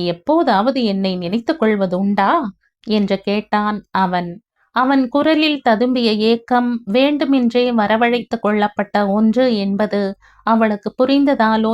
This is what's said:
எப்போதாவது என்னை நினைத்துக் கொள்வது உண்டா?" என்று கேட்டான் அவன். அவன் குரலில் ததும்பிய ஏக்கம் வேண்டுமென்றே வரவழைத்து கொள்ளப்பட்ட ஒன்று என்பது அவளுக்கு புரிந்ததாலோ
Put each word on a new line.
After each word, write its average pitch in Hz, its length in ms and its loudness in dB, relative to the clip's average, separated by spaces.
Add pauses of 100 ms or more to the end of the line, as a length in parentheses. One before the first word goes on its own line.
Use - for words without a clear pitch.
எப்போதாவது 247 800 0
என்னை 196 320 -2
நினைத்துக் 214 420 -4
கொள்வது 196 400 0
உண்டா?" 196 340 0 (540)
என்று 202 340 0
கேட்டான் 208 580 -4 (120)
அவன். 180 400 -2 (440)
அவன் 262 340 2
குரலில் 302 560 0
ததும்பிய 240 460 0 (120)
ஏக்கம் 240 480 0 (140)
வேண்டுமென்றே 262 880 0
வரவழைத்து 226 680 0
கொள்ளப்பட்ட 208 560 -2 (120)
ஒன்று 220 380 2 (100)
என்பது 202 460 -2 (400)
அவளுக்கு 220 520 0
புரிந்ததாலோ 254 800 2